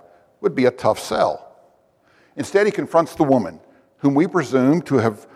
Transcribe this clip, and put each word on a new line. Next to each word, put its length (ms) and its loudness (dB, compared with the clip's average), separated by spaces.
would 140 -2
be 120 0
a 60 4
tough 280 0
sell. 560 -4
Instead, 320 0
he 40 0
confronts 440 -2
the 80 0
woman, 360 0
whom 160 0
we 140 2
presume 560 0
to 140 0
have 380 -2